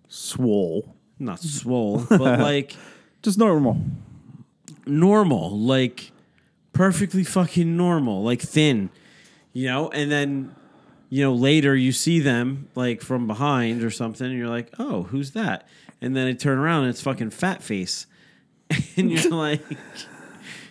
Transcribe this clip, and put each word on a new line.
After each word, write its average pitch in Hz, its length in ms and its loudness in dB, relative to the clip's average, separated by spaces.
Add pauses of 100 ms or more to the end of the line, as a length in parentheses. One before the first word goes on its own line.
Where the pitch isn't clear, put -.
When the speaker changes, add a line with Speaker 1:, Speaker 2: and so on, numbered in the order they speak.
Speaker 1:
Swole. 101 840 -2 (280)
Speaker 2:
not 107 180 -8
swole, 123 720 -2
but, 196 100 6
Speaker 1:
<laughs> 127 200 2
Speaker 2:
like, 143 340 -2 (480)
Speaker 1:
Just 196 160 0
normal. 156 400 4 (1080)
Speaker 2:
normal, 156 720 4
like, 127 540 0 (640)
perfectly 185 500 2
fucking 170 540 2
normal, 147 480 2
like, 120 180 0
thin, 131 480 2 (640)
you 127 140 -4
know? 139 220 -2
And 147 200 -2
then, 143 420 -2 (580)
you 135 120 0
know, 139 100 4
later 139 440 4
you 131 160 2
see 170 260 2
them, 135 560 0
like, 123 260 -2
from 123 280 -4
behind 117 560 0
or 113 80 -2
something, 117 340 -8
and 127 100 -6
you're 120 120 -6
like, 117 320 -8
"Oh, 160 240 -4
who's 135 260 -6
that?" 156 380 -6 (320)
And 127 160 -4
then 131 100 0
I 127 60 -2
turn 131 260 0
around 156 240 2
and 127 80 0
it's 120 120 -8
fucking 117 280 -4
Fat 180 320 -4
Face. 95 440 -6 (640)
<laughs> - 280 -4
And 185 160 0
you're 165 180 0
Speaker 1:
<laughs> - 0 -
Speaker 2:
like, 151 320 -2 (1080)